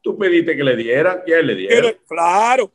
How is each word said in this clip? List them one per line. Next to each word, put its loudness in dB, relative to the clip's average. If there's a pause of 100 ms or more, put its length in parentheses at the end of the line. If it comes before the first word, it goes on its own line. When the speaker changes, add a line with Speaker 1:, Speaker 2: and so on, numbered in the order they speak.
Speaker 1:
Tú -4
pediste 0
que -4
le 2
dieran -2
y 0
a 4
él 0
le -2
dieron. 2
Speaker 2:
Pero, -4
claro, 0